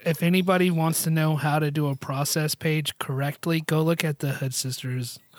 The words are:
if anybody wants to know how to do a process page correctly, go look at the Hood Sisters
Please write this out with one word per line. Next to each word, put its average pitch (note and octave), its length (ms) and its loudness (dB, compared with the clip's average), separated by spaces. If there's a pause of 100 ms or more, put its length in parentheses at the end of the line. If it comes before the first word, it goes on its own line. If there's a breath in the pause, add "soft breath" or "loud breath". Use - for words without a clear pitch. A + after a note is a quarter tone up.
if E3 180 0
anybody F3+ 480 4
wants D#3+ 320 0
to E3 60 0
know D#3 260 4
how D3 240 2
to D3+ 120 2
do D3+ 160 0
a C#3 80 -2
process C#3+ 600 -2
page D#3 420 -2
correctly, C#3+ 640 -2
go D#3 200 0
look E3 240 2
at D3+ 140 -4
the C#3+ 140 -2
Hood C3 200 -4
Sisters B2+ 680 -6 (200)